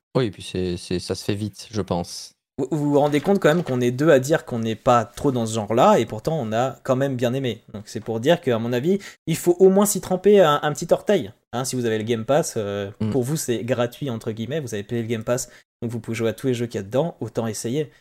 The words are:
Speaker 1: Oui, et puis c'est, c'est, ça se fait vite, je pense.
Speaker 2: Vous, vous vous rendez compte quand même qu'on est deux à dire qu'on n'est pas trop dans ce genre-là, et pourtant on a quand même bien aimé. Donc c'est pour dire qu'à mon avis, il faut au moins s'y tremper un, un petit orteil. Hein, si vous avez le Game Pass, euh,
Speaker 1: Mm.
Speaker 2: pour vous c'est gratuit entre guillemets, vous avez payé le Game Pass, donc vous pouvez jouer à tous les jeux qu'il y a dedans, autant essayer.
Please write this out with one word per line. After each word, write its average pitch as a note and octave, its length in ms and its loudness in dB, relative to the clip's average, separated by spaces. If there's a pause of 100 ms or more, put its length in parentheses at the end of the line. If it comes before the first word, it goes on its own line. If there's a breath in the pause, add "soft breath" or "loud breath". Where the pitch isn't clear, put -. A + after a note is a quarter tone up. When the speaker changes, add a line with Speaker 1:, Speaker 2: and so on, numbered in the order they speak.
(160)
Speaker 1:
Oui, C3 100 2
et G2+ 60 -4
puis F#2 120 -14
c'est, F2+ 340 -4
c'est, F2+ 220 -4
ça - 160 -6
se - 80 -10
fait G#2+ 100 -2
vite, G#2 380 -8
je G#2+ 100 -4
pense. - 520 -6 (240)
Speaker 2:
Vous, C3+ 140 -4
vous D3 200 0
vous C#3+ 80 4
rendez D3 220 2
compte G3+ 180 2
quand E3 100 4
même E3 140 2
qu'on B2+ 180 -2
est B2 100 2
deux D3 200 2
à C3+ 80 8
dire D3 260 0
qu'on A#2+ 140 -6
n'est A2+ 160 -2
pas A#2+ 300 4
trop - 260 -2
dans A#2+ 140 0
ce A2 100 -4
genre-là, A#2 420 4
et A#2 80 2
pourtant A2 340 -4
on A2 140 -6
a B2+ 300 -2
quand C3 120 0
même C3+ 200 -2
bien A#2+ 180 0
aimé. B2+ 300 -4 (100)
Donc G2+ 120 -12
c'est - 160 -10
pour A2+ 180 -4
dire D#3+ 220 2
qu'à A#2+ 180 0
mon A#2 140 -4
avis, E3 260 2 (260 loud breath)
il E3 120 -2
faut F3 220 2
au F#3+ 100 10
moins G3 180 6
s'y F#3+ 140 -2
tremper G3 400 6
un, D3 200 6
un D3+ 120 0
petit E3 200 -8
orteil. E3 380 0 (220)
Hein, B2 120 -4
si B2+ 100 -6
vous B2 100 -2
avez A2 120 2
le A2 60 -4
Game A2 220 -2
Pass, D#3 320 0
euh, G2+ 420 -4
Speaker 1:
Mm. A2 120 -2
Speaker 2:
pour B2+ 120 0
vous C#3 120 -4
c'est A#2 280 -2
gratuit A#2+ 460 -2
entre A2+ 220 -6
guillemets, A2+ 280 -6
vous B2+ 140 -8
avez G2+ 100 -4
payé A#2+ 180 -4
le A2 60 -6
Game A2+ 160 -4
Pass, B2 260 -4 (320 loud breath)
donc A#2 100 -6
vous A#2+ 80 -6
pouvez A2+ 160 -8
jouer A2+ 140 0
à G#2+ 40 0
tous - 140 -6
les B2+ 60 2
jeux A#2+ 140 -4
qu'il - 120 -8
y G2 40 -6
a - 20 -12
dedans, C3+ 340 -2
autant A#2 280 -4
essayer. A#2+ 420 -4 (120 soft breath)